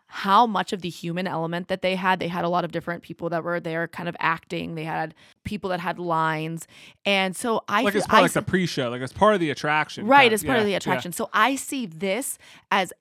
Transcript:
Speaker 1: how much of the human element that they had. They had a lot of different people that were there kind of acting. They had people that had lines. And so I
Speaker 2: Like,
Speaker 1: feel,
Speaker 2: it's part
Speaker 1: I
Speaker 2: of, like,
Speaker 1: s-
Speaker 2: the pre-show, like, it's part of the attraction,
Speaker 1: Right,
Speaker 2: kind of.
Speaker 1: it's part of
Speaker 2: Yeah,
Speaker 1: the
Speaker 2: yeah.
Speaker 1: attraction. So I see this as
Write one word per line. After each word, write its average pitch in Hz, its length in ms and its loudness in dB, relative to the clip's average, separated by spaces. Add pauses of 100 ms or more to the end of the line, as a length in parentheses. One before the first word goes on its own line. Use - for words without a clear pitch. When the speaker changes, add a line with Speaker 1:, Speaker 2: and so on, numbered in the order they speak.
(100)
Speaker 1:
how 202 360 6
much 185 260 -2
of 196 80 -6
the 175 80 -8
human 170 380 -6
element 165 420 -4
that 190 140 -2
they 185 120 0
had. 185 240 2
They 170 100 -4
had 175 140 -4
a 170 60 0
lot 175 160 0
of 156 80 -8
different 170 300 -6
people 170 260 -10
that 165 160 -4
were 170 160 -2
there 165 280 -4
kind - 200 -10
of 170 100 -8
acting. 165 560 -4
They 156 100 -8
had 160 300 -6 (300)
people 202 240 -6
that 180 120 -2
had 170 180 -4
lines. 160 680 -2 (380)
And 190 320 2
so 226 320 -2
I 208 140 2
Speaker 2:
Like, 208 100 2
Speaker 1:
feel, 208 60 0
Speaker 2:
it's - 80 0
part - 80 2
Speaker 1:
I 196 60 10
Speaker 2:
of, - 20 8
like, 170 80 4
Speaker 1:
s- - 20 -4
Speaker 2:
the 143 80 2
pre-show, 151 480 0
like, 123 140 -4
it's 127 100 -8
part 214 220 4
of 190 60 0
the 156 100 0
attraction, 151 560 -2
Speaker 1:
Right, 269 140 6
Speaker 2:
kind 254 80 8
of. 220 40 4
Speaker 1:
it's 220 120 -2
part 269 120 2
of 220 60 2
Speaker 2:
Yeah, - 20 2
Speaker 1:
the 202 60 0
Speaker 2:
yeah. 180 80 0
Speaker 1:
attraction. 160 340 -2
So 156 220 -6
I 240 220 2
see 262 280 -6
this 190 540 -6 (320)
as 190 200 2 (100)